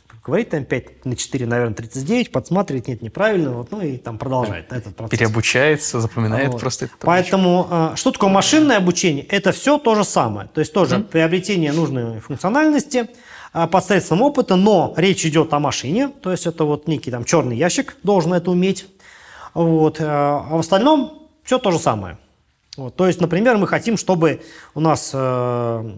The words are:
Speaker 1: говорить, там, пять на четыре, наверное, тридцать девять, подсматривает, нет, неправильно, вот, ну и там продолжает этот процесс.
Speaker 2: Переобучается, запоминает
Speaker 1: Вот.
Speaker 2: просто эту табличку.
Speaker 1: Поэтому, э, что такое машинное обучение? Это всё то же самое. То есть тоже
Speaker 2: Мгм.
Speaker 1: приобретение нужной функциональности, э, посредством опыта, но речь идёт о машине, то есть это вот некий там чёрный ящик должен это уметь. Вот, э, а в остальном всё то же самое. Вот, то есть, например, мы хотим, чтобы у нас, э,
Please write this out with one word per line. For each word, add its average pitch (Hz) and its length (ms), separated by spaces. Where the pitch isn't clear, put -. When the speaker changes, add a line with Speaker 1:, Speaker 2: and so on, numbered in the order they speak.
Speaker 1:
говорить, 170 260
там, 143 140
пять - 400
на 123 120
четыре, 123 300
наверное, 120 280
тридцать 117 320
девять, 233 240
подсматривает, 151 560
нет, 120 160
неправильно, 175 480
вот, 120 220
ну 214 100
и 139 160
там 117 200
продолжает 120 540
этот 110 220
процесс. 113 240
Speaker 2:
Переобучается, 123 800
запоминает 117 520
Speaker 1:
Вот. 120 80
Speaker 2:
просто - 240
эту 123 140
табличку. - 80
Speaker 1:
Поэтому, 180 600
э, 165 280
что 262 160
такое 202 180
машинное 277 460
обучение? 175 480
Это 196 260
всё 277 280
то 233 180
же 208 80
самое. 104 500
То 156 60
есть 156 120
тоже 185 260
Speaker 2:
Мгм. 208 100
Speaker 1:
приобретение 165 640
нужной 131 480
функциональности, 254 880
э, 165 120
посредством 190 540
опыта, 285 340
но 185 400
речь 180 300
идёт 156 260
о 147 80
машине, 147 480
то 185 100
есть 175 140
это 165 180
вот 147 240
некий 139 220
там 120 140
чёрный 127 320
ящик 175 460
должен 180 300
это 175 180
уметь. 185 360
Вот, 160 460
э, 160 80
а 147 480
в - 20
остальном 233 680
всё 254 140
то 220 120
же 165 80
самое. 104 380
Вот, 131 200
то 185 100
есть, 180 140
например, 190 360
мы 190 120
хотим, 190 280
чтобы 165 460
у 147 60
нас, 156 340
э, 123 840